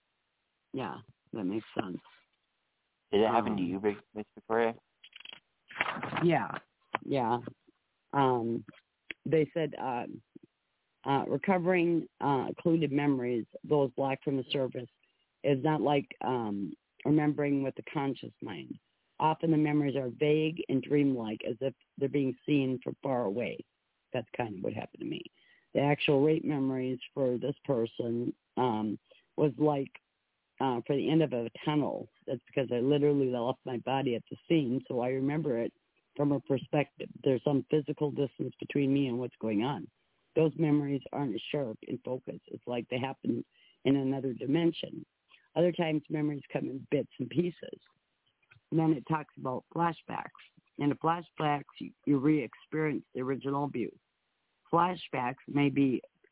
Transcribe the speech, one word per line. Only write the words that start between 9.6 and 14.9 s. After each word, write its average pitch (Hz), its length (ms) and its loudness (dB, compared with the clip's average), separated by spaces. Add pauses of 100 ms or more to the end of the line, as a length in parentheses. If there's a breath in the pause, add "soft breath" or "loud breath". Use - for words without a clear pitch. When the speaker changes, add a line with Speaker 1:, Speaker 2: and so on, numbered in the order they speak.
Speaker 1:
uh, 123 260 -4 (1000)
uh, 135 220 2
recovering, 170 800 2 (140)
uh, 139 280 2
occluded 165 420 2
memories, 127 540 0 (180)
those 139 280 2
blocked 135 320 -2
from 139 140 0
the 127 140 -2
surface, 127 380 -4 (540)